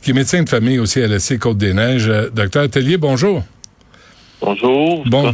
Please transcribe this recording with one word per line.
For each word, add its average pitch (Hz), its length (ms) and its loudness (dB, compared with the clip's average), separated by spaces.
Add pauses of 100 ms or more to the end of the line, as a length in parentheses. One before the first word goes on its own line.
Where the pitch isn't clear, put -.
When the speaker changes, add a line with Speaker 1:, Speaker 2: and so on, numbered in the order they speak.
Speaker 1:
qui - 80 -4
est - 20 0
médecin 139 300 0
de 147 60 -2
famille 123 300 0
au 117 60 0
C 117 160 -2
L 110 120 0
S 101 120 -2
C 131 140 -2
Côte-des-Neiges. 107 680 0
Euh, 107 200 0
docteur 110 400 0
Tellier, 143 300 0
bonjour. 151 440 0 (1000)
Speaker 2:
Bonjour. 135 640 0
Speaker 1:
Bon. 127 280 2